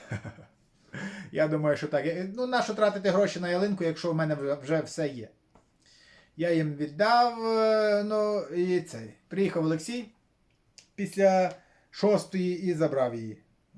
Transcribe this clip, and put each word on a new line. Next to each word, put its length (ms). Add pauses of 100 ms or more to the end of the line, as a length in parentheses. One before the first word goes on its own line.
(500)
<laughs> 840
Я 160
думаю, 280
що 120
так. 160 (300)
Ну, 120
нащо 280
тратити 360
гроші 300
на 80
ялинку, 360
якщо 280
в 20
мене 200
вже, 200
вже 260
все 280
є? 200 (1080)
Я 160
їм 220
віддав, 720
е, 580
ну, 360
і 400
цей. 340 (140)
Приїхав 360
Олексій 500 (800)
після 560 (400)
шостої 720
і 120
забрав 400
її. 280 (360)